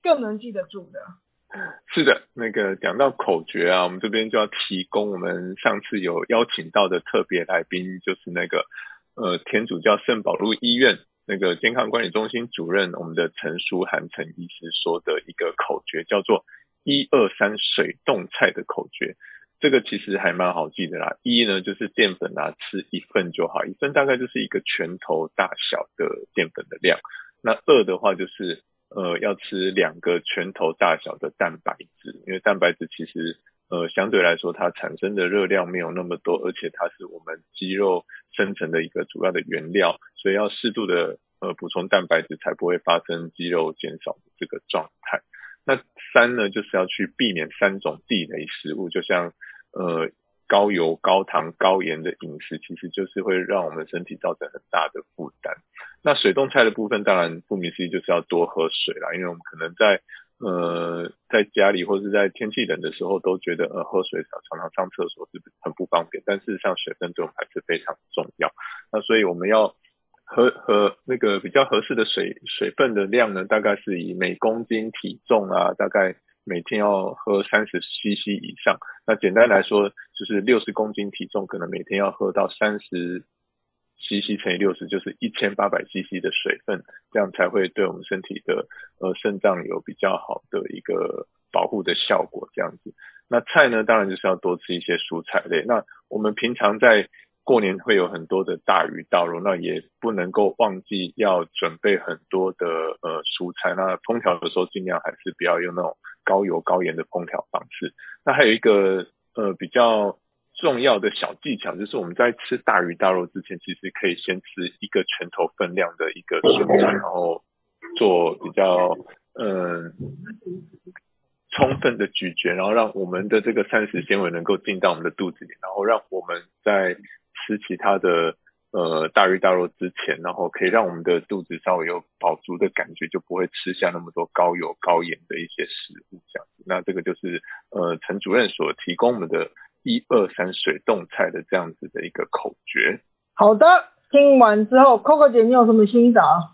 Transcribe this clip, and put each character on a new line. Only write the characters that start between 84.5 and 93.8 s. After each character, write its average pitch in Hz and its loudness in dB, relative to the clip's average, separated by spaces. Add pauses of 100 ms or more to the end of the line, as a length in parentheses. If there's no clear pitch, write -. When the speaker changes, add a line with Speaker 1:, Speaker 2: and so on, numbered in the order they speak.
Speaker 2:
以 92 -2
六 98 2
十， 87 -10
就 98 -4
是 - -10
一 117 -4
千 101 -2
八 101 2
百 - -2
C 95 -8
C 92 -8
的 90 -2
水 - -2
分， 95 -6 (280)
这 113 2
样 95 0
才 90 2
会 95 2
对 98 0
我 - -2
们 92 -14
身 95 -6
体 - -12
的， - -2 (320)
呃， 92 -2
肾 101 -4
脏 92 2
有 - -6
比 - -14
较 95 0
好 - -8
的 - -4
一 - -12
个 - -4 (240)
保 87 2
护 98 -4
的 87 0
效 - 0
果， - -12
这 - -4
样 - -6
子。 - -18 (360)
那 117 2
菜 143 6
呢， 113 2